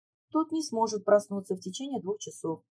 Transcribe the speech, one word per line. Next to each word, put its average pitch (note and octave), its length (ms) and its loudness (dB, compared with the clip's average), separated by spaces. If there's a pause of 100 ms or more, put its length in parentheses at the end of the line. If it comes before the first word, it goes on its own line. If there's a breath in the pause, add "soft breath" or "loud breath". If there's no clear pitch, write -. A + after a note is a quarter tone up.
(320)
тот D#4 200 0
не D#4+ 120 0
сможет G#3+ 400 0
проснуться G3+ 520 4
в F#3 40 -8
течение C4 420 -6
двух F#3+ 180 -4
часов. - 520 -6